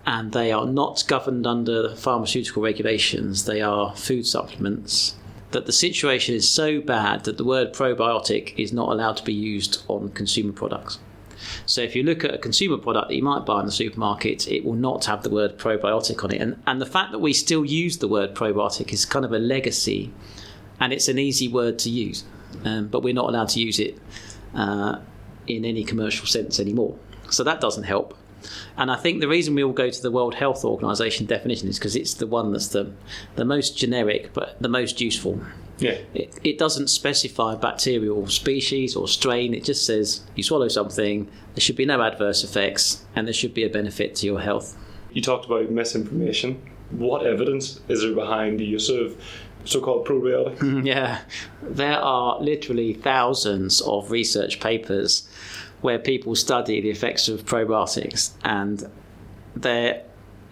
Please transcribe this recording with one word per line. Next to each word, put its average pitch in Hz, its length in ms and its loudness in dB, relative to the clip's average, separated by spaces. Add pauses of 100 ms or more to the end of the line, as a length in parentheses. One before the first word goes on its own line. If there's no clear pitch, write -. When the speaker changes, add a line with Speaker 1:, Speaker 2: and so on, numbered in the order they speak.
Speaker 1:
and 113 280 -2
they 117 200 2
are 110 140 2
not 135 400 0
governed 127 400 0
under 117 480 2
pharmaceutical 117 680 0
regulations. 107 840 0
They 107 160 0
are 104 340 2
food 123 320 0
supplements, - 880 0 (380)
that 127 140 -2
the 123 60 0
situation 131 600 2
is 113 160 4
so 156 300 2
bad 107 440 2
that 110 140 -4
the - 60 0
word 127 280 2
probiotic 117 840 2
is 107 140 -2
not 120 160 0
allowed 110 300 2
to - 60 -10
be 110 80 0
used 104 560 -2
on 101 220 -2
consumer 104 420 0
products. - 460 -6 (680)
So - 160 2
if 120 140 -2
you 131 80 2
look 160 220 2
at 143 100 0
a - 40 -6
consumer - 380 2
product 110 320 0
that 135 60 -2
you 131 80 2
might 139 240 0
buy 104 140 2
in 101 60 -2
the 101 60 -2
supermarket, 107 760 0
it - 160 0
will 117 100 0
not 131 300 0
have 107 180 0
the - 80 -2
word 104 280 2
probiotic 110 640 0
on - 80 0
it. - 80 0
And, 117 260 -2
and 131 140 0
the 127 60 -2
fact 190 260 -2
that 110 80 -4
we 151 120 4
still 160 320 2
use 160 340 0
the 113 100 0
word 101 260 2
probiotic 104 580 0
is 104 120 2
kind 139 200 0
of 113 80 -2
a 113 60 2
legacy, 117 720 0 (680)
and 127 140 2
it's - 160 0
an 131 100 2
easy 135 300 2
word 117 320 2
to 117 100 -2
use, 117 320 -2 (420)
um, 107 240 -2
but 123 140 0
we're 123 120 0
not 120 160 2
allowed 113 180 0
to 117 120 0
use 110 180 0
it, 107 200 -2 (560)
uh, 101 440 2 (480)
in 113 180 -2
any 113 200 0
commercial 110 420 0
sense - 340 0
anymore. 104 360 2 (340)
So - 140 2
that 160 160 2
doesn't 107 240 0
help. 98 320 -2 (600)
And 131 140 2
I 127 60 2
think 170 240 0
the 147 80 2
reason 151 260 4
we 143 100 4
all 131 80 2
go 127 180 2
to 123 120 -8
the 127 80 0
World 120 240 2
Health 135 300 0
Organization 107 600 0
definition 110 420 -2
is 98 100 -2
'cause 104 180 -2
it's - 180 -2
the 117 120 -4
one 110 260 0
that's 104 160 -2
the, 101 240 0 (440)
the 117 80 0
most 139 320 0
generic, 120 580 2
but - 260 -4
the 123 80 -2
most 123 320 0
useful. 98 400 -2 (380)
Speaker 2:
Yeah. 107 200 0 (160)
Speaker 1:
It, - 200 -4 (100)
it 147 140 0
doesn't 151 300 2
specify 120 640 0
bacterial 110 760 0
species 135 640 0
or - 140 -2
strain. 120 460 2
It - 100 -6
just 139 200 0
says 107 360 2 (140)
you - 80 -2
swallow 139 260 4
something, 104 560 0 (300)
there - 60 -2
should 127 160 2
be 135 100 2
no 139 160 4
adverse 104 420 2
effects, - 580 0 (120)
and 110 120 0
there 113 80 -2
should 120 200 -2
be 113 100 2
a 107 60 0
benefit 104 460 -2
to 101 100 -2
your 98 140 0
health. - 360 -2 (340)
Speaker 2:
You - 120 -4
talked 127 240 0
about 113 240 2
misinformation. 117 920 -2 (300)
What 123 360 0
evidence 131 640 0
is 113 140 2
there 110 120 2
behind 107 460 0
the 107 40 0
use 107 240 -2
of 120 280 0 (480)
so-called 127 420 0
probiotics? 131 800 2
Speaker 1:
<laughs> - 20 -
Yeah, 127 320 2 (440)
there 143 360 0
are 123 420 2
literally 123 540 0
thousands 110 840 4
of 104 320 0
research 107 480 0
papers - 680 0 (520)
where 120 180 2
people 120 360 0
study 110 460 2
the 107 100 0
effects - 380 0
of 107 160 -4
probiotics, - 840 0 (140)
and 101 460 -2 (640)
there 120 500 0 (480)